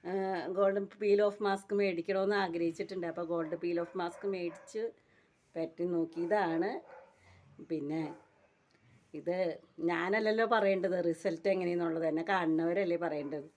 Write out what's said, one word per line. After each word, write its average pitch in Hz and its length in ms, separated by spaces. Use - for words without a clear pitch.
ആ, 175 80
ഗോൾഡൻ 196 280
പീൽ 202 220
ഓഫ് 208 200
മാസ്ക് 196 320
മേടിക്കണമെന്ന് 196 600
ആഗ്രഹിച്ചിട്ടുണ്ട്. 170 720
അപ്പോൾ 170 200
ഗോൾഡ് 165 360
പീൽ 170 180
ഓഫ് 170 180
മാസ്ക് 175 360
മേടിച്ച് 180 500
പറ്റി 165 380
നോക്കി. 165 320
ഇതാണ്. 180 440
പിന്നെ 156 340
ഇത് 170 220
ഞാനല്ലല്ലോ 214 580
പറയേണ്ടത് 196 500
റിസൾട്ട് 165 400
എങ്ങനെയെന്നുള്ളത്, 175 580
എന്നെ 160 240
കാണുന്നവരല്ലേ 170 720
പറയേണ്ടത്. 147 520